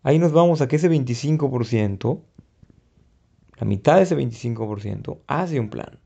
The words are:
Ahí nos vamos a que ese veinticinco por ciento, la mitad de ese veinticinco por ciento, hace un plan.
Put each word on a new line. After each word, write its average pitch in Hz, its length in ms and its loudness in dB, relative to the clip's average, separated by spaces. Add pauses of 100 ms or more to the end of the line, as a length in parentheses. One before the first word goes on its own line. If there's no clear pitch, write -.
Ahí 147 160 4
nos 170 100 4
vamos 165 300 4
a 135 80 0
que 147 80 0
ese 160 100 2
veinticinco 143 640 0
por 120 160 -2
ciento, 107 580 -2 (1300)
la 110 100 -6
mitad 104 300 2
de 196 60 6
ese 180 120 0
veinticinco 117 540 -4
por 104 120 -8
ciento, 101 460 -10
hace 160 320 -4
un 107 120 -4
plan. - 360 -12